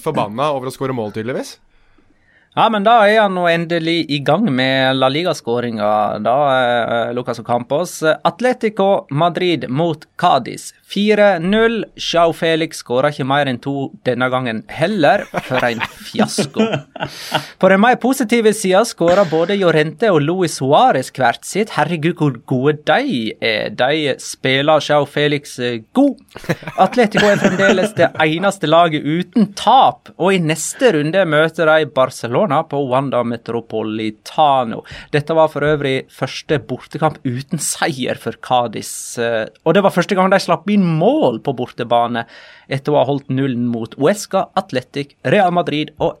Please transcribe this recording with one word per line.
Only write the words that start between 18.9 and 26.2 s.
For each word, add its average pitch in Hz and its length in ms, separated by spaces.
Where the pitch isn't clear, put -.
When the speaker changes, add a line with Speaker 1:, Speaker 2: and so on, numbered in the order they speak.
Speaker 2:
både 170 240
Llorente 160 560
og 160 80
Luis 170 400
Suárez 147 560
hvert 123 320
sitt. 214 300
Herregud, 160 420
hvor 143 160
gode 139 320
de 156 560
er. 113 320
De 139 480
spiller 139 640
João 147 240
Felix, 147 500
eh, 120 220
god. 277 260